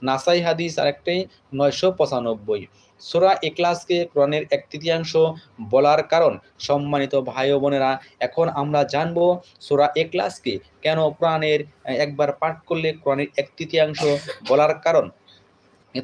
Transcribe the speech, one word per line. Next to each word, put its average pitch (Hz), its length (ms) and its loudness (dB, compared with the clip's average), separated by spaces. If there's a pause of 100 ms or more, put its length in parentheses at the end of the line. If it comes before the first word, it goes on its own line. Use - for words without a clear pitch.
নাসাই 135 380 2
হাদিস 165 380 -2
আরেকটি 170 460 -2 (300)
নয়শো 143 380 2
পঁচানব্বই। 117 720 -2 (340)
সূরা 185 420 2
ইখলাসকে 170 640 -2
কোরআনের 151 460 0
এক 143 200 -2
তৃতীয়াংশ 165 460 -4 (540)
বলার 143 320 4
কারণ। 156 360 2 (200)
সম্মানিত 143 640 -2
ভাই 131 320 -2
ও 139 80 2
বোনেরা, 135 380 0 (220)
এখন 165 280 -2
আমরা 147 360 0
জানব 170 540 0 (220)
সূরা 143 360 2
ইখলাসকে 165 600 -4 (240)
কেন 156 280 0
কোরআনের, 156 540 0 (200)
আহ, 131 80 -6
একবার 143 400 -2
পাঠ - 340 -6
করলে 160 260 -2
কোরআনের 139 340 -2 (100)
এক 139 200 -4
তৃতীয়াংশ 156 480 -2 (440)
বলার 151 260 4
কারণ। 156 360 2 (840)
এ 131 100 -8